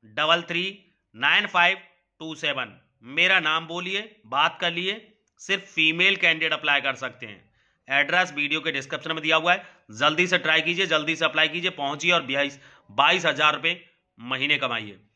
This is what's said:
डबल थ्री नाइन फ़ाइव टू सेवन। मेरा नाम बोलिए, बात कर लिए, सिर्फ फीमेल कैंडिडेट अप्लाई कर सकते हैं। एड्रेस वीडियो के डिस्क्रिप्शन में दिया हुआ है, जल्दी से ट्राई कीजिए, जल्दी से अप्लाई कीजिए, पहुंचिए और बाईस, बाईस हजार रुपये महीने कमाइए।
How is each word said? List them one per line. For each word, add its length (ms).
डबल 380
थ्री 500
नाइन 300
फ़ाइव 320
टू 160
सेवन। 460
मेरा 380
नाम 260
बोलिए, 600
बात 340
कर 120
लिए, 460
सिर्फ 240
फीमेल 540
कैंडिडेट 360
अप्लाई 280
कर 140
सकते 320
हैं। 240
एड्रेस 420
वीडियो 280
के 120
डिस्क्रिप्शन 400
में 100
दिया 140
हुआ 160
है, 240
जल्दी 360
से 120
ट्राई 240
कीजिए, 240
जल्दी 300
से 80
अप्लाई 240
कीजिए, 220
पहुंचिए 420
और 100
बाईस, 380
बाईस 340
हजार 300
रुपये 360
महीने 380
कमाइए। 420